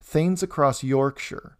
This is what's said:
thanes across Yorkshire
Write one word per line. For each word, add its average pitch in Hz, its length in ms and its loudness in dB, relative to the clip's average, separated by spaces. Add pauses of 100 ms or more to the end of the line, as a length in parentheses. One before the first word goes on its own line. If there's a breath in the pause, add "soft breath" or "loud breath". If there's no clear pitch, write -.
thanes 175 400 0
across 147 400 0
Yorkshire 135 800 -2